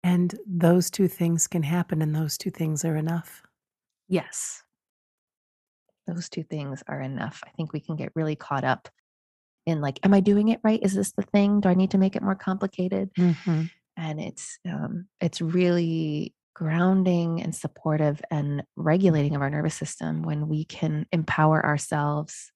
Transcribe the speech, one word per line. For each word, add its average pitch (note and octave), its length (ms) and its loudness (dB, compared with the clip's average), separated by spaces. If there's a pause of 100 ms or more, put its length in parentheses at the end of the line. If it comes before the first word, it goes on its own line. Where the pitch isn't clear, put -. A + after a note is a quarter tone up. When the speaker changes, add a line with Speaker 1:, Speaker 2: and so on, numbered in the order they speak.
Speaker 1:
And F3+ 320 2 (100)
those F3 440 4
two F#3+ 180 2
things E3 400 0
can E3 160 -2
happen, E3 380 0
and D#3 120 0
those D#3 240 -2
two F#3+ 140 -6
things D#3 320 -2
are D#3+ 140 0
enough. E3 440 -4 (680)
Speaker 2:
Yes. - 540 -6 (1400)
Those E3+ 200 -8
two - 160 -8
things C#3 440 -8
are C#3+ 120 -8
enough. C3+ 460 -8
I - 60 -20
think D#3+ 200 -6
we D3+ 80 -6
can D#3 160 -8
get - 200 -8
really D#3 200 -2
caught C#3 300 -4
up - 240 -2 (760)
in, D#3+ 140 0
like, C#3 240 -4
"Am G3 100 6
I G3 60 8
doing G#3 300 4
it A3+ 140 0
right? A3 200 2
Is F#3+ 100 2
this G3 200 -2
the - 80 -4
thing? G3+ 400 4
Do G3+ 80 4
I F3+ 60 6
need F#3+ 160 2
to G3 60 2
make F#3+ 200 4
it - 60 -2
more F#3+ 120 0
complicated?" F#3+ 840 -4
Speaker 1:
Mm-hmm. E3+ 460 2 (320)
Speaker 2:
And D#3 240 -6
it's, - 480 -12
um, F3 400 -8 (140)
it's E3+ 180 -4
really E3 920 0 (220)
grounding E3+ 840 2
and D#3+ 140 -6
supportive D3+ 720 -2
and D3 340 -2 (120)
regulating D#3 600 4
of C#3 60 0
our C#3 80 0
nervous D3+ 260 -2
system D#3+ 480 -6
when D3+ 260 -2
we D#3 160 -2
can D#3 460 -4
empower D#3 540 2
ourselves D3 920 -2